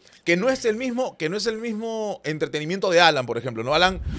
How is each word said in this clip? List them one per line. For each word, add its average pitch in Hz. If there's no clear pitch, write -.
que 170
no 208
es 262
el 214
mismo, 254
que 156
no 196
es 202
el 226
mismo 220
entretenimiento 156
de 170
Alan, 151
por 117
ejemplo, 117
¿no? 139
Alan, 180